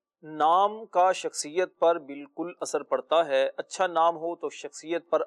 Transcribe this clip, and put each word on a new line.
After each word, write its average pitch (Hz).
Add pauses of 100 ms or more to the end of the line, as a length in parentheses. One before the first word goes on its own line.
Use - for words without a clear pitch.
(220)
نام 175
کا 185
شخصیت 170
پر 170
بالکل 143
اثر 147
پڑتا 151
ہے۔ 135
اچھا -
نام 170
ہو 165
تو 151
شخصیت 160
پر 156